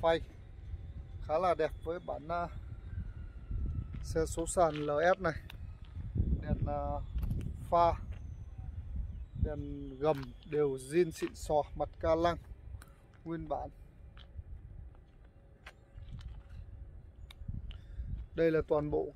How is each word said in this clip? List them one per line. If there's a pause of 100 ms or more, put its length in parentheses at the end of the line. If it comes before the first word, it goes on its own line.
phay (1040)
khá
là
đẹp (120)
với
bản,
à, (1600)
xe
số
sàn
L (280)
S
này. (1080)
Đèn, (100)
à, (880)
pha, (1500)
đèn (100)
gầm (280)
đều
zin
xịn
sò, (200)
mặt (100)
ca
lăng (840)
nguyên
bản. (4000)
Đây
là
toàn
bộ